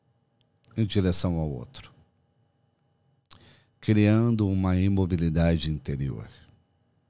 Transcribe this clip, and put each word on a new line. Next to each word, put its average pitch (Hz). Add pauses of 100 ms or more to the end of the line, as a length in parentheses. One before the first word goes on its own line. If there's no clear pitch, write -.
(760)
em 110
direção 92
ao 80
outro, - (1900)
criando 107
uma 95
imobilidade 85
interior. 67 (800)